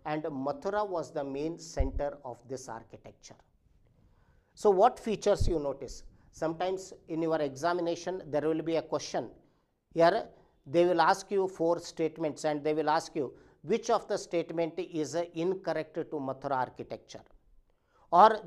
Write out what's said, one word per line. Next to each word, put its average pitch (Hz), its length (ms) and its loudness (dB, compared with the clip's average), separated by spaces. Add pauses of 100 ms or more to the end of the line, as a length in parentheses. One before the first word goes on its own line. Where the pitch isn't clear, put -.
and 156 180 -4
Mathura 156 640 -4
was 170 240 -6
the 151 120 -4
main 143 340 -6
center 139 640 -4
of 120 140 -14 (100)
this 127 220 -12
architecture. - 640 -18 (1200)
So - 160 4
what 208 300 6
features 202 480 2
you 175 100 2
notice? 139 460 -6 (280)
Sometimes 180 640 -4 (140)
in 160 160 -2
your 160 180 0
examination 170 840 -2
there 147 140 0
will 160 200 0
be 160 140 -2
a 151 60 0
question. 147 500 -6 (640)
Here 170 340 4 (400)
they 165 180 4
will 175 160 4
ask 190 300 2
you 190 160 0
four 170 320 0
statements 160 640 -4
and 151 180 -2
they 151 120 2
will 151 160 0
ask 160 240 -2
you 139 180 -4 (300)
which 220 260 -2
of 220 180 2
the 202 100 -2
statement 165 600 -2
is 156 380 -4 (180)
incorrect 165 600 -4
to 160 100 -4 (120)
Mathura 135 340 -4
architecture, 120 720 -6 (880)
or 208 360 10